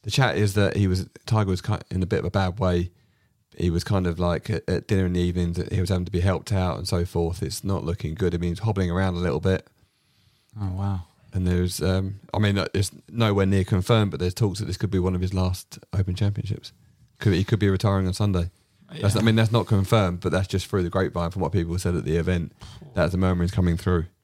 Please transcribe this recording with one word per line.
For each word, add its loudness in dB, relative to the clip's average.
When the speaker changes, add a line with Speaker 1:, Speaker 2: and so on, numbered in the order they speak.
Speaker 1:
the -6
chat 2
is 2
that 2
he 4
was, 0
Tiger 2
was -2
ki-, -4
in -2
a 0
bit -2
of -6
a -4
bad 0
way. 0
He 2
was 0
kind 0
of -2
like -2
at, -4
at -2
dinner 2
in 0
the 0
evenings, 0
he 0
was -2
having 0
to -10
be 0
helped 0
out 0
and -8
so 0
forth. -2
It's -8
not -2
looking -4
good. 0
I -2
mean, -2
he's -6
hobbling 0
around 0
a -4
little -2
bit. 0
Speaker 2:
Oh, -4
wow. -2
Speaker 1:
And 0
there's, 0
um, 0
I 0
mean, 4
uh, 0
it's 0
nowhere 2
near 4
confirmed, 2
but -8
there's -2
talks -2
that -4
this -6
could -2
be 2
one 0
of 0
his -2
last -2
Open 0
Championships. -4
Could, 4
he 4
could 0
be 2
retiring 2
on -2
Sunday. 0
That's, 2
Speaker 2:
Yeah. 2
Speaker 1:
I 2
mean, 4
that's 4
not 2
confirmed, 2
but -2
that's 0
just -2
through 0
the -2
grapevine -2
from -4
what -2
people 0
said -2
at -4
the 0
event. 0
That's 0
the -2
murmurings 2
coming 2
through. 0